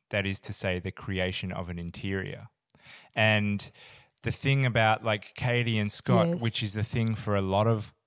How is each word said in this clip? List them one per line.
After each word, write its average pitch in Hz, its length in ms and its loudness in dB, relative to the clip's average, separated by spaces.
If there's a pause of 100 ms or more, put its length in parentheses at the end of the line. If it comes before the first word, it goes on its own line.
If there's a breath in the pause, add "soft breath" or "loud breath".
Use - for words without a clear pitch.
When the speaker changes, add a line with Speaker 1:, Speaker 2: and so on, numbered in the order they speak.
Speaker 1:
That 101 160 0
is 98 160 -2
to - 120 -8
say, 92 260 -2
the 92 120 -6
creation 92 640 -4
of 87 160 -8
an 87 100 -8
interior. 98 720 -8 (640 loud breath)
And 104 560 2 (520 loud breath)
the 113 80 -2
thing 135 340 2
about, 110 380 4
like, 107 320 -2
Katie 120 440 0
and 104 120 0
Scott, 117 360 2
Speaker 2:
Yes. - 140 -2
Speaker 1:
which 117 200 0
is 101 120 -4
the 107 100 -2
thing 113 320 0
for 104 200 -2
a 98 60 2
lot 98 240 2
of 110 280 0 (140)